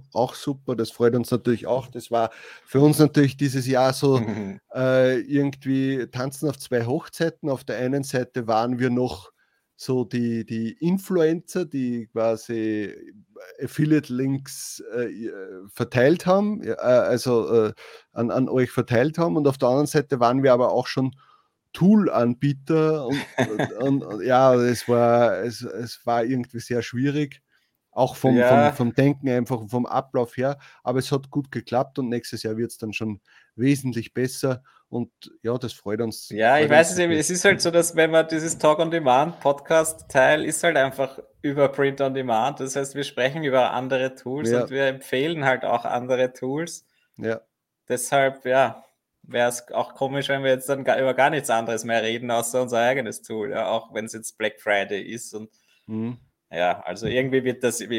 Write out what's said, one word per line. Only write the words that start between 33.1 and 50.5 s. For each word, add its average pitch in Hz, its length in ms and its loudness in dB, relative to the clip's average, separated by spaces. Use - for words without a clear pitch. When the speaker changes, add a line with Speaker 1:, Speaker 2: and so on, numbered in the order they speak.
Speaker 1:
wesentlich 131 580 -2
besser 127 500 -4
und 120 220 -8
ja, 120 140 -4
das 117 140 -8
freut 107 300 -8
uns, 113 280 -8
Speaker 2:
Ja, 110 260 4
Speaker 1:
freut 151 100 4
Speaker 2:
ich 147 40 -2
weiß 160 200 8
Speaker 1:
uns 185 40 -4
Speaker 2:
es 180 60 -2
eben, 175 120 2
Speaker 1:
natürlich. 156 100 0
Speaker 2:
es 151 80 -4
ist 180 160 -2
halt 196 160 6
so, 170 100 0
dass 165 240 2
wenn 160 160 4
man 160 160 4
dieses 160 300 -4
Talk-on-Demand-Podcast-Teil 151 1900 2
ist - 180 -4
halt 170 140 2
einfach 135 420 -2
über 143 280 2
Print-on-Demand, 135 880 0
das 135 160 -8
heißt, 139 200 -6
wir 143 80 -6
sprechen 135 400 -2
über 127 280 2
andere 131 440 -2
Tools 127 360 -6
Speaker 1:
Ja. 120 120 2
Speaker 2:
und 104 80 -6
wir 135 160 0
empfehlen 135 580 -4
halt 127 180 0
auch 107 220 0
andere 127 480 -2
Tools. 147 520 -8
Speaker 1:
Ja. 113 240 -6
Speaker 2:
Deshalb, 135 580 0
ja, 127 380 2
wär's 120 480 -2
auch - 240 -4
komisch, 135 340 -4
wenn 139 140 -2
wir 135 80 2